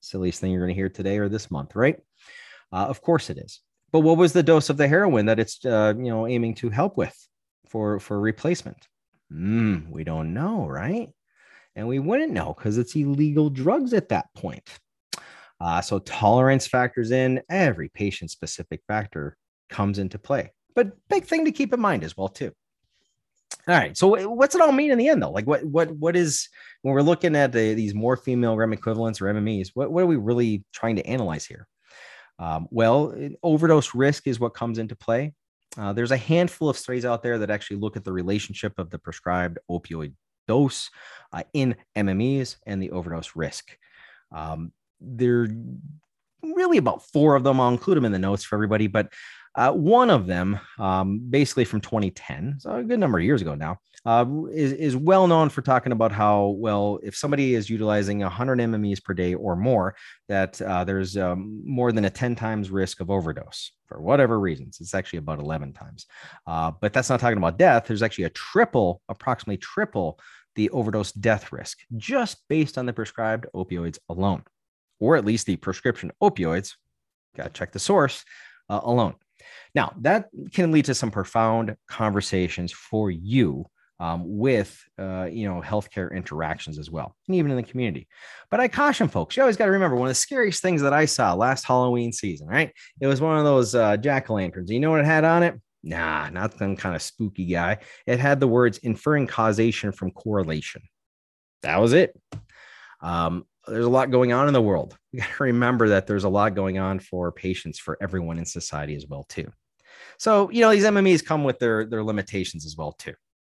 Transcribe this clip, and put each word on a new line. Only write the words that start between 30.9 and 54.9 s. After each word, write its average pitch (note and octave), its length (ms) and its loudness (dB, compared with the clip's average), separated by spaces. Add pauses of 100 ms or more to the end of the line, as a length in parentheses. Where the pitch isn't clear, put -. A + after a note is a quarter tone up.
to - 100 -6
analyze G2 400 -4
here? - 200 -20 (720)
Um, E2 320 -6
well, A#2+ 420 4 (300)
overdose D#3+ 500 4
risk C3+ 320 2
is A#2+ 140 -2
what A#2+ 140 -2
comes A#2 240 -6
into A2+ 180 -8
play. C3+ 380 -2 (440)
Uh, G2+ 140 -4
there's A#2 200 0
a C3+ 60 2
handful D#3+ 520 0
of C3+ 80 -2
studies B2 260 -6
out A#2+ 180 -2
there A#2+ 180 -2
that G#2 120 -2
actually G2+ 300 -6
look G#2 160 -4
at G2+ 80 -12
the F#2+ 80 -6
relationship G2 680 -4
of E2+ 100 -8
the - 80 -12
prescribed F2 600 -4 (100)
opioid E2 440 -8 (340)
dose, C3 420 0 (440)
uh, E2+ 180 -8
in C3 240 0 (200)
M G#2 120 0
M G2 140 0
Es C3 340 -2 (100)
and G2 160 -6
the F#2 100 -6
overdose E2 440 -8
risk. - 420 -8 (540)
Um, D#2 400 -10 (300)
there A#2+ 480 0 (920)
really E4+ 360 2
about A#2+ 340 0
four D3 240 6
of C3 80 4
them. C3 160 4
I'll B2+ 80 4
include B2 300 2
them C3 80 2
in G#2 80 2
the F#2 60 0
notes G2 260 -2
for - 100 -4
everybody, G#2+ 320 2
but, G#2 240 0 (440)
uh, B2+ 180 4
one A3+ 380 4
of G#2+ 160 4
them, F#2+ 320 -2 (180)
um, F#2+ 420 0 (100)
basically C3 360 2
from G#2+ 160 -4
twenty G#2 300 -2
ten, - 480 -10
so - 160 -8
a B3 80 -4
good A#3 160 0
number C3 180 2
of E2+ 80 2
years C3 160 2
ago D#2 140 -6
now, D#2 220 -8 (280)
uh, A#2 180 4 (280)
is, D3+ 220 0
is C#3 220 -2